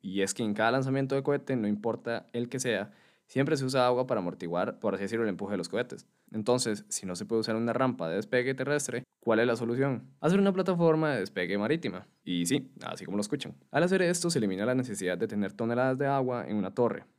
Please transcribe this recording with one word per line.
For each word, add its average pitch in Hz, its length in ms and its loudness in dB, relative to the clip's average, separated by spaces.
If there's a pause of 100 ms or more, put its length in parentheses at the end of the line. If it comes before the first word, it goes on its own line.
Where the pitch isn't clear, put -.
Y 98 200 -2
es 98 120 0
que - 80 -6
en 104 140 0
cada 110 160 4
lanzamiento 135 420 0
de 139 80 0
cohete, 139 340 0
no 107 120 0
importa 113 640 -4
el 120 160 -4
que 131 100 -6
sea, 104 340 -2 (340)
siempre 143 300 2
se 135 80 -2
usa 131 200 2
agua 127 220 2
para 110 140 0
amortiguar, 87 580 -2
por 95 160 0
así 98 80 -4
decirlo, 113 220 -2
el 104 40 0
empuje 98 220 -6
de 101 60 -2
los 92 120 -4
cohetes. - 380 -4 (240)
Entonces, 113 580 0
si - 160 -6
no 90 100 -4
se 104 100 -8
puede 113 160 2
usar 110 140 -2
una 117 180 0
rampa 127 360 0
de 85 60 -2
despegue 123 400 0
terrestre, 135 480 -2 (160)
¿cuál 110 200 4
es 120 80 4
la 117 80 4
solución? 120 540 0 (100)
Hacer 180 200 4
una 196 140 4
plataforma 170 580 2
de 120 80 0
despegue 92 380 -2
marítima. 104 500 -2 (160)
Y 87 220 0
sí, - 260 0 (140)
así 82 200 -10
como 101 120 -4
lo 104 40 0
escuchan. - 340 -6 (160)
Al 143 100 4
hacer 185 220 4
esto, 175 260 0
se 165 80 0
elimina 101 280 0
la 127 100 2
necesidad 101 420 -2
de 110 100 -2
tener 101 260 -2
toneladas 123 440 0
de 143 80 -2
agua 127 420 0
en 104 100 -2
una 98 160 -2
torre. 120 320 0 (140)